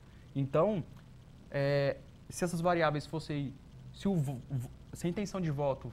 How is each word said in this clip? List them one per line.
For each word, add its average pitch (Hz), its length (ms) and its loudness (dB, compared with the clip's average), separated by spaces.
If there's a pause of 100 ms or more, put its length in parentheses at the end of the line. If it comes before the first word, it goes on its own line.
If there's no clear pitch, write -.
(340)
Então, 151 500 4 (680)
é, 139 460 2 (320)
se - 160 -2
essas 170 160 2
variáveis 160 460 4
fossem, 147 480 -4 (400)
se - 140 0
o 202 60 4
vo-, 139 360 0
vo-, 123 200 -2 (220)
se - 140 -4
a 175 40 2
intenção 196 300 -2
de 160 100 2
voto 135 420 0